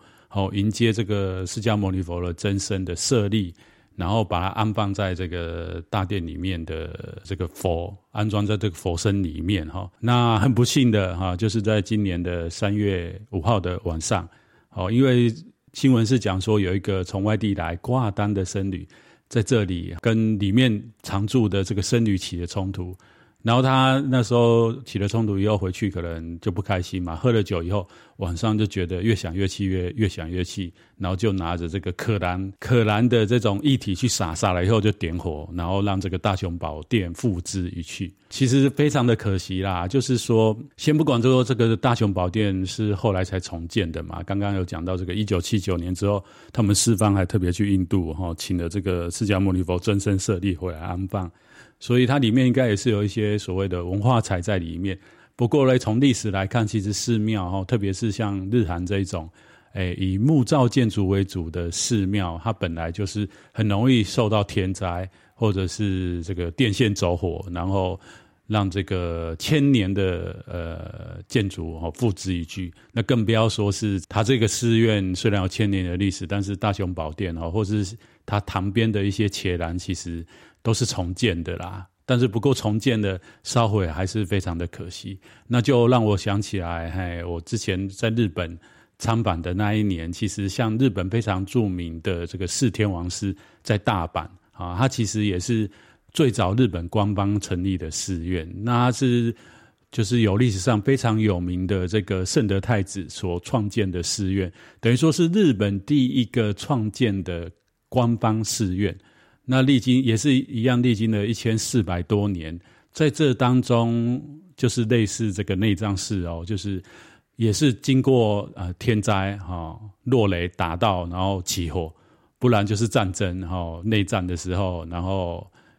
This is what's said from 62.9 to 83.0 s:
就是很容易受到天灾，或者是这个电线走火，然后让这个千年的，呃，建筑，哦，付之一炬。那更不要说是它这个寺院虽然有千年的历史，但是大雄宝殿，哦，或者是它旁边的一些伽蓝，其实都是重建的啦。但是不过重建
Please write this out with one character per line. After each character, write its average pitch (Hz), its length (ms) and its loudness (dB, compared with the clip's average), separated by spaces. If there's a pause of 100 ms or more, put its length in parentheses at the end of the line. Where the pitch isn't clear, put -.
就 98 160 -4
是 104 220 -4 (240)
很 110 160 0
容 104 200 2
易 123 140 6
受 110 260 0
到 104 140 4
天 98 320 -2
灾， 90 340 -6 (260)
或 107 180 2
者 92 160 -2
是 92 560 -2
这 90 100 -8
个 87 180 -4
电 117 200 2
线 107 200 2
走 90 240 0
火， 85 340 -4
然 87 160 -4
后 95 320 -2 (480)
让 104 240 0
这 98 140 -2
个 85 560 -4
千 143 320 2
年 101 200 2
的， 87 540 -4
呃， 85 800 -10
建 104 220 2
筑， 82 340 -8
哦， 85 140 -4
付 113 160 2
之 95 200 -4
一 85 120 -2
炬。 90 280 -8 (200)
那 117 100 0
更 117 220 2
不 113 80 2
要 113 160 6
说 101 240 2
是 98 360 -2
它 107 140 2
这 120 160 4
个 110 80 4
寺 113 320 2
院 104 380 2
虽 - 120 0
然 98 140 2
有 98 60 0
千 107 200 0
年 95 160 0
的 87 120 -4
历 95 160 2
史， - 160 -10
但 101 120 -2
是 101 140 -4
大 104 180 0
雄 92 220 -4
宝 80 180 -6
殿， 85 240 -6
哦， 85 140 -6
或 104 140 0
者 104 180 0
是 98 140 -8 (280)
它 104 180 0
旁 98 280 -2
边 113 200 2
的 101 120 0
一 101 80 0
些 104 180 0
伽 92 280 -2
蓝， 85 200 -4
其 90 160 -6
实 85 320 -8 (380)
都 117 100 2
是 113 140 0
重 90 260 -4
建 90 300 0
的 85 140 -8
啦。 92 280 -10 (220)
但 123 140 2
是 127 80 4
不 107 100 -4
过 135 140 4
重 110 260 0
建 113 220 2